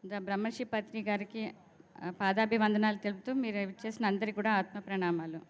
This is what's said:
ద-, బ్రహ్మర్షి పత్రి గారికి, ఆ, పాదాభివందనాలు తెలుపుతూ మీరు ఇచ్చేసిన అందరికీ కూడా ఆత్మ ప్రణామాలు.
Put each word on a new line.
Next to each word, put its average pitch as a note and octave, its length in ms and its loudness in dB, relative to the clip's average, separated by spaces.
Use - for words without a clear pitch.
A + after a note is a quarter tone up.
ద-, G3+ 120 -6
బ్రహ్మర్షి G3+ 460 -2
పత్రి A3 380 -4
గారికి, G#3 480 -2
ఆ, F3 60 -4
పాదాభివందనాలు G#3+ 840 4
తెలుపుతూ G3+ 360 -4
మీరు A#3 240 0
ఇచ్చేసిన G#3 500 -4
అందరికీ G3+ 260 0
కూడా G#3 200 2
ఆత్మ G3 260 0
ప్రణామాలు. E3+ 720 -2